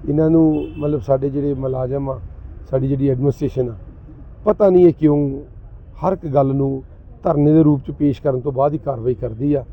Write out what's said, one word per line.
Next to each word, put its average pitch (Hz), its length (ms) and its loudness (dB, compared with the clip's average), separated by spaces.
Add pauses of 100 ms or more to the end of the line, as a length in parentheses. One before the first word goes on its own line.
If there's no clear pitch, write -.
ਇਹਨਾਂ 156 220 2
ਨੂੰ, 156 360 2 (120)
ਮਤਲਬ, 147 220 -4
ਸਾਡੇ 135 300 0
ਜਿਹੜੇ 143 240 -2
ਮੁਲਾਜ਼ਮ 131 560 -4
ਆ, 127 100 -8 (500)
ਸਾਡੀ 135 180 -2
ਜਿਹੜੀ 139 200 0
ਐਡਮਿਨਿਸਟ੍ਰੇਸ਼ਨ 131 600 -2
ਆ, 113 40 -10 (720)
ਪਤਾ 208 260 4
ਨਹੀਂ 180 160 8
ਇਹ 165 60 6
ਕਿਉਂ 147 480 2 (640)
ਹਰ 185 100 0
ਇੱਕ 185 140 -6
ਗੱਲ 135 280 2
ਨੂੰ 135 280 -2 (400)
ਧਰਨੇ 147 300 2
ਦੇ 160 100 6
ਰੂਪ 147 240 4
'ਚ - 40 -10
ਪੇਸ਼ 143 320 -2
ਕਰਨ 131 180 -2
ਤੋਂ 135 120 -6
ਬਾਅਦ 139 200 0
ਹੀ 156 60 -6
ਕਾਰਵਾਈ 123 360 -4
ਕਰਦੀ 120 400 -4
ਆ। 127 180 -2